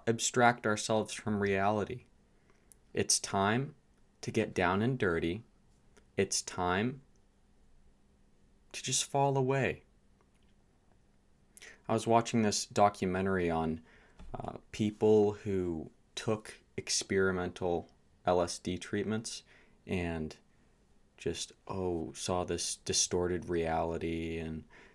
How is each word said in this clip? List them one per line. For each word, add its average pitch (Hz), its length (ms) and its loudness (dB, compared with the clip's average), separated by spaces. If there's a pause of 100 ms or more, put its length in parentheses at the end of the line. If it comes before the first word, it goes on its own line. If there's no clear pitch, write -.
abstract 120 580 4
ourselves 107 480 0
from 104 300 -2
reality. 101 640 0 (920)
It's - 240 2
time 110 560 0 (460)
to - 100 -8
get - 240 0
down 92 260 4
and 127 160 0
dirty. 87 460 0 (760)
It's - 240 0
time 98 600 -2 (1700)
to - 100 -12
just - 220 -2
fall 139 340 0
away. 131 460 0 (2000)
I 113 60 0
was 110 120 -2
watching 117 360 4
this 104 220 0
documentary 95 880 2
on, 80 300 0 (520)
uh, - 260 -10 (120)
people 104 640 4
who 90 580 -4 (240)
took - 460 -4 (160)
experimental 92 1160 0 (340)
L 90 160 4
S 85 200 -2
D 90 180 -4
treatments 104 640 -6 (420)
and 82 520 -4 (840)
just, - 320 -6 (160)
oh, 90 460 -4
saw 90 300 -2
this 85 320 -4
distorted 90 760 -2
reality 82 880 -2
and 80 260 -8 (300)